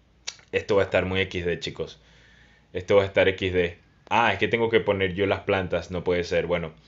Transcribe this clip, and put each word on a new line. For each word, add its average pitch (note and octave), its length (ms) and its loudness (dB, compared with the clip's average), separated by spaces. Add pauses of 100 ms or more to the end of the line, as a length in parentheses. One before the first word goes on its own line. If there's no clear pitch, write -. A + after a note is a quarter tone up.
(520)
Esto F#2+ 240 0
va G2 80 6
a - 20 2
estar F#2 200 0
muy F#2+ 160 0
X F#2 240 -4
D, E2 140 -2
chicos. - 420 -10 (720)
Esto F#2 240 2
va G2 60 6
a - 20 0
estar F#2+ 240 2
X F#2 240 -2
D. F2 240 0 (320)
Ah, A2 220 2
es F#2+ 60 -4
que G#2+ 100 0
tengo A#2 220 0
que A2+ 100 4
poner F#2+ 360 0
yo G2 100 0
las G2 140 0
plantas, F#2 500 -2
no F2 140 -6
puede F2 200 0
ser. E2+ 220 -2
Bueno, E2+ 280 -4 (140)